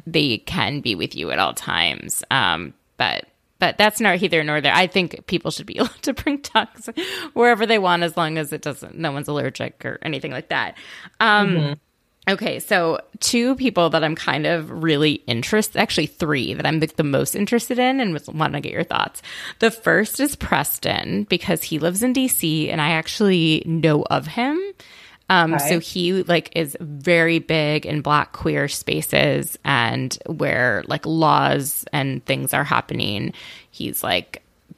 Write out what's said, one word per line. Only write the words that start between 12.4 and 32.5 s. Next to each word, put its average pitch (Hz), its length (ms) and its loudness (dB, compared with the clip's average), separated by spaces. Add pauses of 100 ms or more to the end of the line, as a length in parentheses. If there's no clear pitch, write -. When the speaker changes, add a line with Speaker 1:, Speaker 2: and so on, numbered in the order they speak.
Speaker 1:
so 170 400 2 (200)
two 240 360 2
people 208 340 2
that 160 140 2
I'm 156 120 0
kind 151 300 -2
of 160 240 0 (140)
really 151 440 2
interest-, 160 500 0
actually 185 300 0
three 147 460 -2
that 147 120 -6
I'm 156 140 2
the, 156 80 2
the - 160 -2
most 139 320 0
interested 233 440 0
in 262 200 2
and 202 140 0
was, 147 140 -6
wanna 147 340 -2
get 151 100 -8
your - 120 -2
thoughts. - 380 -4 (380)
The 220 120 4
first 175 480 2
is 294 160 2
Preston, - 920 -2
because 180 380 0
he 156 160 -4
lives 180 240 0
in 254 100 2
D 262 140 2
C 156 420 0
and 160 120 -2
I 151 100 0
actually 160 760 2
know 160 440 2
of 147 180 0
him. 262 300 0 (720)
Um, 165 260 4
Speaker 2:
Okay. 143 140 2
Speaker 1:
so 170 100 4
he, 180 440 0
like, 170 320 2
is 165 260 -2
very 165 580 2
big 151 460 0
in 151 160 -2
Black 147 320 0
queer 143 340 0
spaces 143 1000 0
and 127 520 0 (100)
where, 127 600 0
like, 147 180 -4
laws 143 880 2
and 135 320 -2
things 135 280 -2